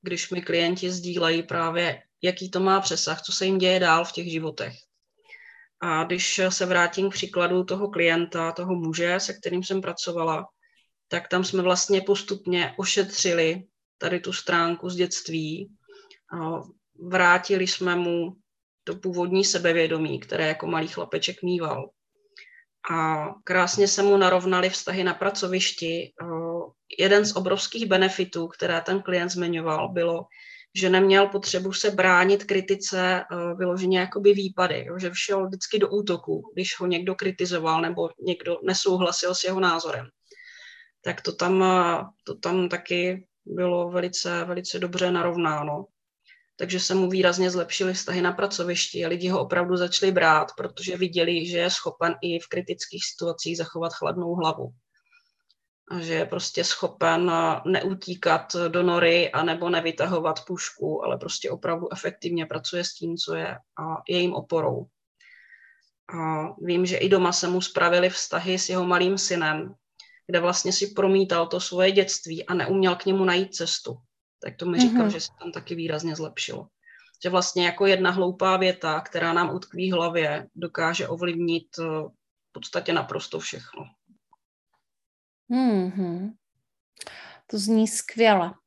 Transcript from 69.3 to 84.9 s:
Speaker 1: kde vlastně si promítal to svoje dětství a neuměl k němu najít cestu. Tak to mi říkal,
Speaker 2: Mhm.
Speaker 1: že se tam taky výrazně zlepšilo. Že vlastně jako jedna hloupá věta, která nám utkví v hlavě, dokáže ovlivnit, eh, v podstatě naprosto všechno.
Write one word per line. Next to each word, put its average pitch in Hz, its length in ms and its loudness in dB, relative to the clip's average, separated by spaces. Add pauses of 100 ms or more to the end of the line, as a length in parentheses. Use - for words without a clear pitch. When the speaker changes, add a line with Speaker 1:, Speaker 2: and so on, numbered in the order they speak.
Speaker 1:
kde 175 120 2
vlastně 180 340 0
si 202 140 0
promítal 190 600 2
to 175 120 -2
svoje 185 320 2
dětství 180 540 0
a 180 80 -4
neuměl 185 420 2
k 180 100 -10
němu 190 200 2
najít 185 300 2
cestu. 123 420 -6 (460)
Tak 120 160 -10
to 170 60 -6
mi 180 140 0
říkal, 240 220 6
Speaker 2:
Mhm. 214 80 4
Speaker 1:
že 165 120 -4
se - 80 -8 (100)
tam 170 120 -10
taky 175 240 -10
výrazně 160 400 -4
zlepšilo. - 520 -8 (560)
Že 180 60 -2
vlastně 180 360 2
jako 175 200 2
jedna 185 260 4
hloupá 190 460 2
věta, 180 440 0
která 170 320 -2
nám 175 220 0
utkví 185 360 -4
v - 20 0
hlavě, 165 640 0
dokáže 165 520 -2
ovlivnit, 170 600 -2 (120)
eh, 165 40 -4 (680)
v - 20 -20
podstatě - 420 -6
naprosto - 460 -4
všechno. - 440 -12 (1700)